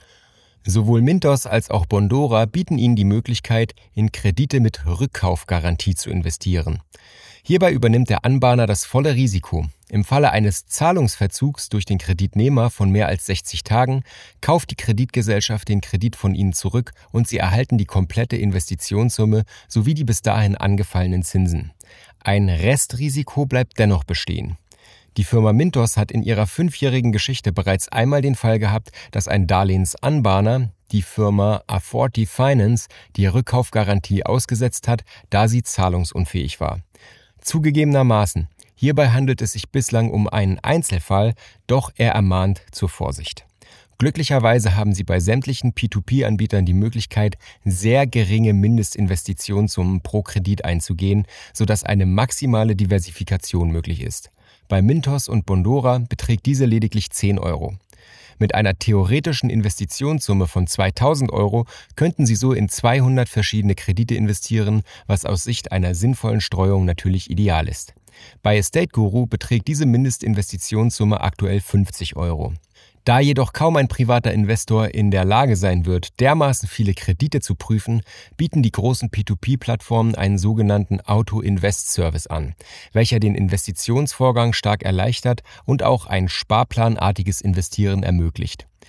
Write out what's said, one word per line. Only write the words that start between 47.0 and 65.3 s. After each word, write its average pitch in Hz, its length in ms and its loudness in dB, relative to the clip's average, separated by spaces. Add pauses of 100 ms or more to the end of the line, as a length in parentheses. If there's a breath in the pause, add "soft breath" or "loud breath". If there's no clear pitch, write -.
sehr 113 440 2
geringe 110 440 2
Mindestinvestitionssummen 101 1500 0
pro - 220 -4
Kredit 98 420 -4
einzugehen, 95 640 0 (260 loud breath)
sodass 107 320 0
eine 98 200 2
maximale 110 680 0
Diversifikation 92 960 -2
möglich 82 300 -4
ist. - 320 -12 (360 soft breath)
Bei 98 140 2
Mintos 139 460 0
und 113 180 -2
Bondora 123 520 0
beträgt - 480 -2
diese 135 180 2
lediglich 110 460 0
zehn 101 280 0
Euro. - 360 -6 (640 loud breath)
Mit 104 160 0
einer 98 220 2
theoretischen 120 720 0
Investitionssumme 104 1000 -2
von 90 180 0
zweitausend 127 640 0
Euro 104 340 0 (280 loud breath)
könnten 151 320 2
Sie 113 80 4
so 127 180 0
in 107 160 0
zweihundert 127 600 2
verschiedene 101 480 0
Kredite 110 400 -2
investieren, 104 640 0 (240 loud breath)
was 101 180 0
aus 92 200 -2